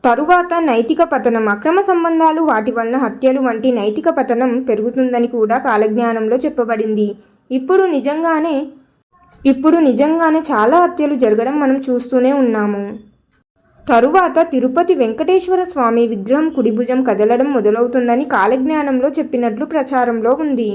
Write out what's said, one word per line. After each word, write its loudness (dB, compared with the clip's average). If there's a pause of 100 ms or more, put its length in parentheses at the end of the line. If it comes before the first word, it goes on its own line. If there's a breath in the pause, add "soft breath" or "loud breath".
తరువాత 2 (100)
నైతిక 0
పతనం, 0
అక్రమ 0
సంబంధాలు, 0
వాటి 0
వలన -2
హత్యలు 0
వంటి 0
నైతిక -2
పతనం 0 (100)
పెరుగుతుందని -2
కూడా 0
కాలజ్ఞానంలో 0
చెప్పబడింది. -2 (420 soft breath)
ఇప్పుడు 0
నిజంగానే, -2 (880)
ఇప్పుడు 2
నిజంగానే 2
చాలా 4
హత్యలు 0
జరగడం 2
మనం 2
చూస్తూనే 0
ఉన్నాము. 0 (1000)
తరువాత 2 (120)
తిరుపతి 0
వెంకటేశ్వర 0
స్వామి 0
విగ్రహం -2
కుడి 0
భుజం -2
కదలడం 0
మొదలవుతుందని 0 (100)
కాలజ్ఞానంలో 0
చెప్పినట్లు -4
ప్రచారంలో -2 (100)
ఉంది. -2